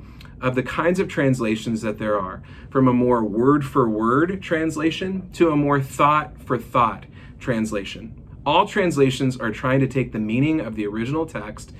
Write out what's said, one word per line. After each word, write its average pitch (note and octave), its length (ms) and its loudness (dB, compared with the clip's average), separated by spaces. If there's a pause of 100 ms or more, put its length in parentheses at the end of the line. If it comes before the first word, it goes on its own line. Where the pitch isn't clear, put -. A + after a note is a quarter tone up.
(420)
of B2+ 140 0
the B2+ 80 2
kinds F3 360 0
of F#3+ 80 0
translations A#2 720 0
that G#2+ 160 -4
there G#2 220 -2
are, F#2+ 240 -8 (260)
from C3 200 4
a B2 40 4
more B2 300 4
word-for-word C3 1160 2
translation D#3+ 920 -2
to E3+ 180 4
a D3+ 60 2
more C#3+ 240 4
thought-for-thought C3+ 1300 0 (340)
translation. G#2+ 800 -6 (240)
All F3 220 4
translations C#3 680 2
are A#2 120 -4
trying C3 300 0
to C3 80 4
take B2+ 240 -2
the A#2 80 -4
meaning C3 400 2
of A2 160 -6
the G#2+ 100 -2
original A#2+ 400 -4
text - 540 -12